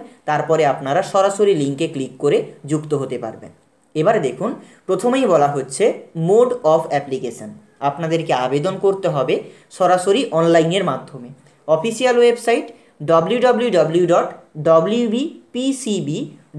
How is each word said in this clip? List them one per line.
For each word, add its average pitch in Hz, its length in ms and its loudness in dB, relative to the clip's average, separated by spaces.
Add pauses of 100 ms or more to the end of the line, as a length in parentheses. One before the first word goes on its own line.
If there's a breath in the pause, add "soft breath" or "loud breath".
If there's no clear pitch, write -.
(260 loud breath)
তারপরে 151 400 2
আপনারা 139 360 0
সরাসরি 196 540 2
লিঙ্কে 143 320 -2
click 135 300 -8
করে 151 340 0 (140)
যুক্ত 151 280 -4
হতে 131 240 -4
পারবেন। 110 320 -12 (440)
এবারে 185 260 2
দেখুন, 170 360 -4 (300 loud breath)
প্রথমেই 240 400 0
বলা 151 220 4
হচ্ছে 143 460 0 (340)
mode 233 220 4
of 160 440 0
application। 127 540 -6 (320)
আপনাদেরকে 160 540 -2
আবেদন 147 440 -2
করতে 190 300 0
হবে 147 360 -2 (280 loud breath)
সরাসরি 185 600 2
অনলাইনের 165 520 2
মাধ্যমে। 131 460 -8 (380 soft breath)
official 226 500 0
website 240 540 2 (320 soft breath)
ডাব্লিউ 170 360 2
ডাব্লিউ 240 300 2
ডাব্লিউ 170 380 2
ডট 170 180 2 (320)
ডব্লিউ 180 520 2
বি 269 320 -4 (100)
পি 262 220 -2
সি 208 280 -4
বি 156 300 -6 (280 loud breath)